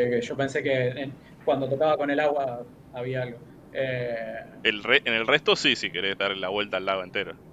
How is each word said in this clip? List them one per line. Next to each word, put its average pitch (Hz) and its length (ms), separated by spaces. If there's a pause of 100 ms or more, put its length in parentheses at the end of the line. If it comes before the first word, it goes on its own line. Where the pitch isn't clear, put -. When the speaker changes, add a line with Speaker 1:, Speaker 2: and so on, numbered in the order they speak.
(160)
Speaker 1:
ok. 117 60
Yo 131 160
pensé 139 260
que 131 260
en, 135 240 (320)
cuando 135 240
tocaba 156 280
con 143 140
el 143 80
agua 139 440 (300)
había 127 300
algo. 120 140 (360)
Eh, 120 640 (280)
Speaker 2:
El 107 200
re-, 123 220
en 120 80
el 113 140
resto 156 280
sí, 131 200
si 95 160
querés 95 260
darle 98 240
la 92 80
vuelta 101 280
al 92 80
lago 95 180
entero. 90 300 (200)